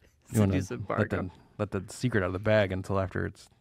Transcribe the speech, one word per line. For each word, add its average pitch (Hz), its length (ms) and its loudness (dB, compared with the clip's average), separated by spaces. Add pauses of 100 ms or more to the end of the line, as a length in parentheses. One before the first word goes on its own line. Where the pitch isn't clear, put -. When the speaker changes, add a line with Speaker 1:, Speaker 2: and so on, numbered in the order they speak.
(260)
Speaker 1:
It's - 80 -12
Speaker 2:
You 113 60 2
Speaker 1:
a - 20 6
Speaker 2:
wanna 95 140 6
Speaker 1:
news 95 160 -2
Speaker 2:
let 123 80 -6
Speaker 1:
embargo. 101 440 0
Speaker 2:
the, 92 60 -6 (300)
let 104 120 -2
the 98 120 -4 (100)
secret 113 300 0
out 87 40 0
of 92 60 -2
the 92 60 -4
bag 107 320 2
until 95 280 -2
after 95 260 -2
it's, - 220 -12 (140)